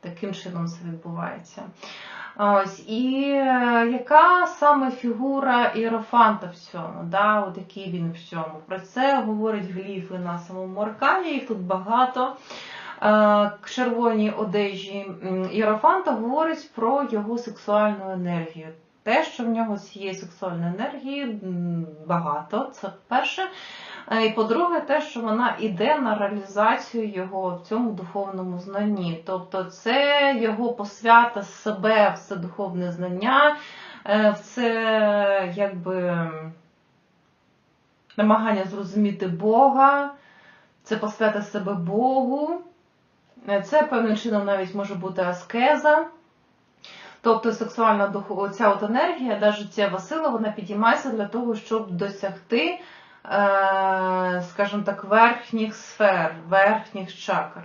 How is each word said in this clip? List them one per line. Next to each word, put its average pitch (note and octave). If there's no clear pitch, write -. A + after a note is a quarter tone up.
Таким F#3
чином F3
це E3+
відбувається. E3+
Ось, G3+
і, B3+
е, B3
яка E4+
саме C#4+
фігура B3
Іерофанта A3
в -
цьому, E3+
да, G3+
от F#3+
який F#3+
він E3+
в -
цьому? D#3+
Про F#3
це C4
говорять G#3+
гліфи F#3
на F3
самому F#3
аркані, D4+
їх C4+
тут G#3+
багато. A3
Е, C#4
к -
червоній A#3
одежі, G3
м, F#3
Іерофанта B3+
говорить D4
про C4+
його A3
сексуальну G#3
енергію. E3
Те, C4+
що B3+
в A3+
нього A3+
цієї F#3+
сексуальної F3
енергії, C#4
м, F3+
багато, E3+
це F#3
перше. D4
Е, A3
і G#3+
по-друге, C#4+
те, D4
що A#3+
вона A3+
іде G#3+
на A#3+
реалізацію G#3
його F#3
в -
цьому A3+
духовному F#3
знанні. G3
Тобто F#3
це C#4
його A3
посвята A3+
себе G#3
в -
це -
духовне F3+
знання, A3
е, G#3+
в G3+
це, G#3+
якби, F3+
намагання G#3+
зрозуміти G3+
Бога, C4+
це A3
посвята G#3
себе G3+
Богу, C4
е, G3
це D4+
певним A3+
чином G#3
навіть F#3+
може G3
бути F3+
аскеза. D4+
Тобто A3+
сексуальна G#3+
дух-, G3
оця G3+
от G3
енергія, B3
да, G#3
життєва G3+
сила, D#4
вона A3+
підіймається A3
для G#3+
того, A#3
щоб G#3+
досягти, G3+
е, F#3+
скажімо G3+
так, G3
верхніх A3
сфер, F3+
верхніх G3
чакр -